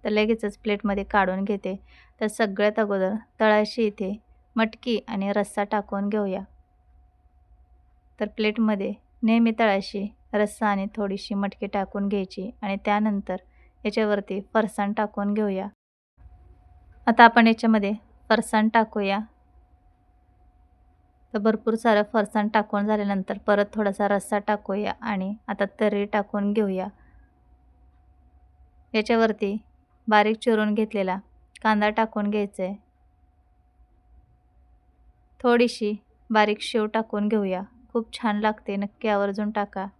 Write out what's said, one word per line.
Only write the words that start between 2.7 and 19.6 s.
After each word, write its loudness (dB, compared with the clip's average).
अगोदर 0
तळाशी 2
इथे -4
मटकी -2
आणि -4
रस्सा -2
टाकून -4
घेऊया. -2
तर -2
प्लेटमध्ये 0
नेहमी 4
तळाशी 0
रस्सा -2
आणि -2
थोडीशी -6
मटकी -4
टाकून -4
घ्यायची -4
आणि -4
त्यानंतर 0
याच्यावरती -2
फरसाण 0
टाकून -2
घेऊया. -2
आता 8
आपण 8
याच्यामध्ये 2
फरसाण 2
टाकूया. 2